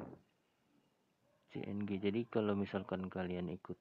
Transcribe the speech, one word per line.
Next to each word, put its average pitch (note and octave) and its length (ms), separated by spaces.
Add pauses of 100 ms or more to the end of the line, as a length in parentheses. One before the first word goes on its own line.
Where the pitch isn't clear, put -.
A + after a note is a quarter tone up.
(1500)
C - 80
N G2+ 240
G. G2 160
Jadi G#2 320
kalau G#2 240
misalkan F#2+ 560
kalian F2+ 400
ikut F2+ 280